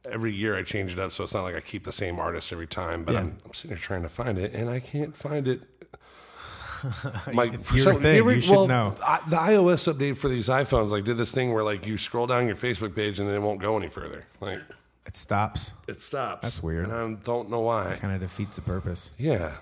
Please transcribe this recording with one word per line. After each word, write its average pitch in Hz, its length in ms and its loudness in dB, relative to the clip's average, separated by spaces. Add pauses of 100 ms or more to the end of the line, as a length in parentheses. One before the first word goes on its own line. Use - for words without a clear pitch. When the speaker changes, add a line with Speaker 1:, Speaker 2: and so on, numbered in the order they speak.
Speaker 1:
every 113 280 -4
year 101 240 -2
I 95 60 -4
change 98 280 -4
it 90 80 -6
up, 92 140 -4
so 95 100 -6
it's 87 100 -6
not 98 100 -2
like 90 120 -6
I 80 60 -6
keep - 240 -12
the 95 80 -6
same 87 260 -4
artist 82 320 -4
every 82 160 -8
time. 85 380 -6
But 80 80 0
Speaker 2:
Yeah. 104 80 0
Speaker 1:
I'm, 85 240 -6
I'm - 80 -16
sitting - 240 -8
here 80 40 -12
trying 92 220 -4
to 82 60 -6
find 120 280 -4
it, 90 160 -2
and 113 160 -4
I 123 120 -4
can't 147 340 -6
find 143 320 -4
it. 127 140 0 (1200)
Speaker 2:
<laughs> 123 500 -6
Speaker 1:
My, 120 120 4
Speaker 2:
It's 117 240 -6
Speaker 1:
for - 80 6
Speaker 2:
your 139 160 8
Speaker 1:
some, - 80 2
Speaker 2:
thing. 151 160 8
Speaker 1:
every, 240 180 8
Speaker 2:
You - 60 4
should 180 100 6
Speaker 1:
well, 170 160 10
Speaker 2:
know. 117 340 4
Speaker 1:
I, 156 280 2
the 165 100 4
I 185 160 6
O 185 140 8
S 165 160 4
update 143 320 0
for - 100 -2
these 123 220 2
iPhones, 127 420 4
like, 101 140 0
did 117 120 0
this 113 160 0
thing 127 200 2
where, 110 100 2
like, 104 240 -2
you 107 100 -2
scroll 120 300 -2
down 123 180 4
your 104 120 0
Facebook 110 360 -2
page 104 280 -2
and 101 80 0
then 101 80 0
it 104 40 0
won't 104 200 0
go 107 160 2
any 92 100 -2
further. 76 380 -12 (160)
Like, 98 180 -6 (460)
Speaker 2:
It - 100 -14
stops. - 560 -2 (160)
Speaker 1:
it - 140 -12
stops. 131 420 -6
Speaker 2:
That's 117 180 -4
weird. 82 280 -2
Speaker 1:
And 113 40 -4
I 113 300 -6
don't 120 260 -2
know 117 120 0
why. 110 320 0
Speaker 2:
It 92 80 -6
kinda 98 180 -2
defeats 95 380 -6
the - 60 -8
purpose. 90 540 -6
Speaker 1:
Yeah. 104 440 0